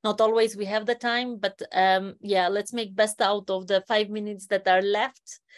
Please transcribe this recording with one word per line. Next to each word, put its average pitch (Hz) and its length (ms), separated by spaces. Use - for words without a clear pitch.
Not 220 160
always 220 360
we 202 100
have 214 180
the 240 100
time, 240 440
but, 196 240
um, 190 480
yeah, 185 280
let's 208 260
make 214 200
best 214 280
out 202 260
of 190 180
the 190 220
five 214 220
minutes 208 380
that 190 200
are 185 140
left. 208 580